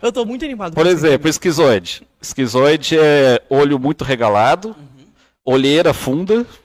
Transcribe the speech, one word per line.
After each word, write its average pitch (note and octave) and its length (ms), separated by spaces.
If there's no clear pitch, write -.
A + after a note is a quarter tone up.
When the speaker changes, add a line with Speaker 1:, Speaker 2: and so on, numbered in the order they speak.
Speaker 1:
Eu A#3 100
tô A#3+ 140
muito B3 180
animado G#3 300
Speaker 2:
Por D#3+ 100
Speaker 1:
com F3 60
isso. D#3+ 140
Speaker 2:
exemplo, D3 260
esquizoide. C#3+ 720
Esquizoide C3+ 760
é C#3+ 540
olho C#3+ 300
muito C#3+ 240
regalado, B2 640
Speaker 3:
Uhum. C3+ 260
Speaker 2:
olheira C#3 480
funda F#3+ 540